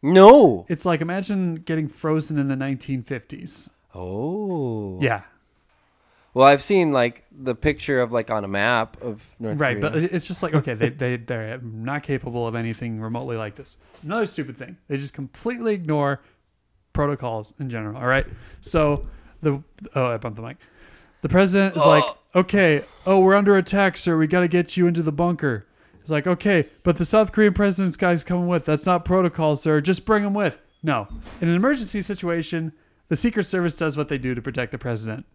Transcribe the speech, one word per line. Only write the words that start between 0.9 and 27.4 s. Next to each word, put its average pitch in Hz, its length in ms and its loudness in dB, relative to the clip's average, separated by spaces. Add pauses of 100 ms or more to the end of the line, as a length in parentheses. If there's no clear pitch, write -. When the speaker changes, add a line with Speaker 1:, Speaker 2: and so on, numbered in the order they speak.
Speaker 2:
imagine 185 560 -4
getting 160 300 -4
frozen 156 520 -4
in 139 80 0
the 139 80 -2
nineteen 135 480 -6
fifties. - 640 -12 (240)
Speaker 1:
Oh. 113 1040 -6
Speaker 2:
Yeah. 117 220 -2 (1120)
Speaker 1:
Well, 127 140 6
I've 143 160 6
seen, 185 280 2
like, 120 400 0
the 131 220 -8
picture 143 480 -2
of, 117 100 -2
like, 117 200 -2
on 107 120 -2
a 98 40 -8
map 113 540 -2
of 110 200 -12 (180)
North 117 200 -6
Speaker 2:
Right, 127 180 -2
Speaker 1:
Korea. 143 140 -2
Speaker 2:
but 160 120 -2
it's 180 240 -4
just - 140 -8
like, 160 140 -6
okay, 139 180 0
they, 117 160 -2
they, 123 280 -4
they're 117 440 -10
not 120 420 -10
capable 120 440 -6
of 113 80 -6
anything 113 460 -8
remotely 117 360 -8
like 107 180 -10
this. - 220 -20 (240)
Another 202 240 -4
stupid 139 320 -10
thing. 151 200 -18 (100)
They 143 100 -6
just 143 160 -10
completely 226 600 -8
ignore 151 480 -2 (720)
protocols 135 680 -4
in 135 100 -8
general, 107 280 -8
all 120 100 -4
right? 135 180 2 (360)
So, 147 460 0 (340)
the, 143 200 -2 (320)
oh, 131 140 0
I 117 100 -4
bumped 113 200 -10
the 113 40 -14
mic. 117 160 -14 (640)
The 151 80 -4
president 190 460 4
is 151 100 4
like, 151 180 8
Speaker 1:
Oh. 123 140 -6 (220)
Speaker 2:
"Okay, 180 440 2 (220)
oh, 190 140 4
we're 185 160 6
under 202 220 4
attack, 190 400 0
sir. 165 200 0
We 160 80 4
gotta 180 220 2
get 175 300 0
you 180 100 4
into 170 160 0
the 156 80 0
bunker." 151 560 -2 (320)
He's - 120 -18
like, 147 140 -2
"Okay, 180 420 2 (140)
but 175 160 2
the 175 80 -2
South 214 260 4
Korean 214 220 4